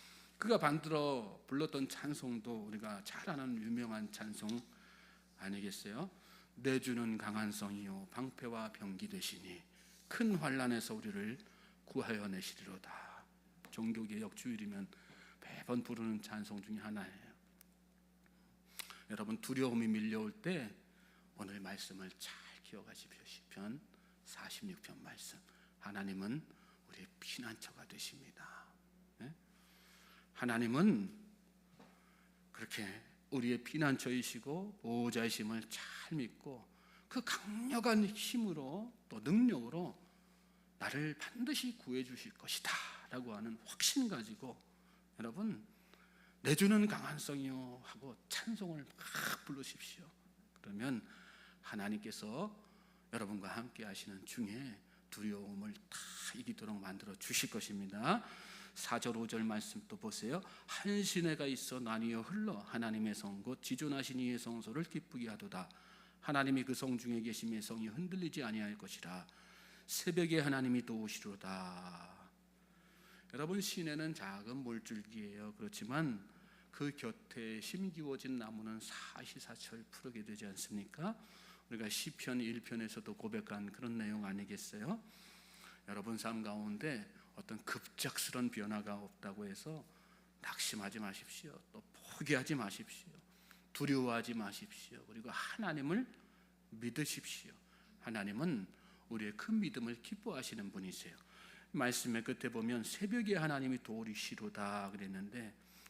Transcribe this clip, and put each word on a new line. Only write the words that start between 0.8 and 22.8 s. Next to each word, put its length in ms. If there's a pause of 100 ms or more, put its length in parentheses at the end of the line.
불렀던 420
찬송도 760
우리가 380
잘 260
아는 320
유명한 500
찬송 380 (880)
아니겠어요? 720 (460)
"내 240
주는 380
강한 340
성이요 600
방패와 600
병기 340
되시니 540 (460)
큰 280
환난에서 600
우리를 420 (480)
구하여 420
내시리로다." 960 (480)
종교개혁 640
주일이면 520 (540)
매번 420
부르는 380
찬송 400
중에 160
하나예요. 540 (1800)
여러분, 320
두려움이 460
밀려올 440 (100)
때 320 (640)
오늘 240
말씀을 500 (100)
잘 140 (300)
기억하십시오. 600